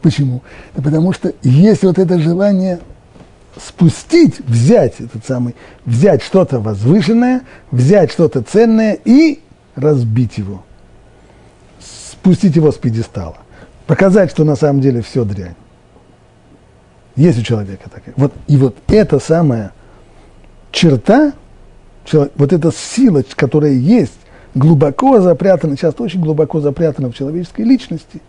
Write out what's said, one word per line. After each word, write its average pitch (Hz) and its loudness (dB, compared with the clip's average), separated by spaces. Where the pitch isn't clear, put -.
Почему? 131 -2
Да - -8
потому 156 -2
что - -8
есть 170 4
вот 185 2
это 180 0
желание 185 -2
спустить, - 0
взять 131 2
этот 117 -14
самый, 123 -6
взять 139 2
что-то 165 -2
возвышенное, 185 0
взять 151 2
что-то 156 0
ценное 220 0
и 285 2
разбить 127 -2
его. 98 -12
Спустить - -2
его 156 2
с - -4
пьедестала. 110 -8
Показать, 190 2
что 160 -2
на 151 0
самом 139 0
деле 127 0
все 120 -4
дрянь. 95 -10
Есть 135 2
у - -4
человека 104 -8
такая. - -20
Вот, 139 0
и 147 2
вот 131 0
эта 202 2
самая 131 -2
черта, 202 2
чело-, 143 0
вот 143 2
эта 165 0
сила, 202 0
которая 147 0
есть 143 0
глубоко 156 2
запрятана, 170 0
часто 165 -4
очень 185 -6
глубоко 156 -2
запрятана 143 -4
в 117 -14
человеческой 165 -8
личности. 220 -4